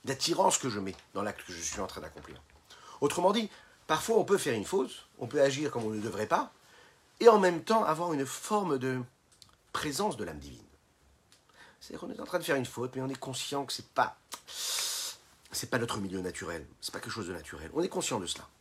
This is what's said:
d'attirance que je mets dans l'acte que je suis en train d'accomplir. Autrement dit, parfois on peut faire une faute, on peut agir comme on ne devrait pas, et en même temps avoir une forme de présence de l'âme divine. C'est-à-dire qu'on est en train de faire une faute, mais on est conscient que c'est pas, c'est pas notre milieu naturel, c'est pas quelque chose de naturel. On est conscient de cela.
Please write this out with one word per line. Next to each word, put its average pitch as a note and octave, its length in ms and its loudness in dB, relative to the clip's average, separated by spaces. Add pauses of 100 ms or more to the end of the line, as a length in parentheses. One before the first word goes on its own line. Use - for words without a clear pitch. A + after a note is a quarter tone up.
d'attirance D#3+ 520 4
que C3+ 120 0
je G#2 100 -2
mets F#2+ 160 -6 (180)
dans G2 80 -4
l'acte G2+ 240 -6
que F2+ 80 -14
je E2+ 80 -10
suis - 180 -6
en F#2+ 80 -2
train F#2 140 -10
d'accomplir. D#2 400 -14 (600)
Autrement F3 300 4
dit, G#3+ 180 2 (380)
parfois D#3+ 300 4
on F#3 80 6
peut G3 120 4
faire C#3+ 160 2
une G#2 120 -2
faute, - 420 -2 (120)
on B2+ 80 -6
peut C#3+ 140 2
agir C#3 300 4
comme A#2+ 120 -4
on A2 60 -2
ne G#2+ 120 -4
devrait G#2+ 260 -2
pas, A3+ 240 2 (680)
et A3+ 100 12
en G#3+ 100 10
même F3 240 4
temps E3 200 4
avoir D#3+ 300 2
une C3+ 120 0
forme F3+ 520 0
de B2+ 240 -2 (720)
présence D3+ 440 -2
de G#2 60 -4
l'âme D#2 160 -8
divine. C2+ 200 -14 (1200)
C'est-à-dire - 220 -14
qu'on - 120 -8
est - 60 -10
en - 60 -8
train - 140 -2
de E3 40 -6
faire D#3+ 120 2
une B2+ 100 0
faute, B2 300 -6
mais C3 60 -4
on C3 80 -2
est C3+ 100 -6
conscient C3+ 460 -4
que - 80 -6
c'est - 140 -10
pas, - 300 0 (1300)
c'est - 180 -8
pas B2 100 0
notre A#2 180 -2
milieu F#2+ 240 -4
naturel, E2+ 440 -6 (160)
c'est - 120 -10
pas - 60 -8
quelque A#2 120 -10
chose G#2+ 160 -6
de F#2 60 -6
naturel. E2 400 -12
On D#3 80 0
est F#3 80 0
conscient D3+ 300 -2
de F2+ 60 -6
cela. - 220 -8 (140)